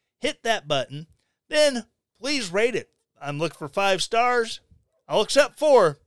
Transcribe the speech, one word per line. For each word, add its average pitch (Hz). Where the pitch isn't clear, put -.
Hit 285
that 208
button. 139
Then 285
please 247
rate 220
it. -
I'm 143
looking -
for 151
five 196
stars. 233
I'll 170
accept 269
four, 226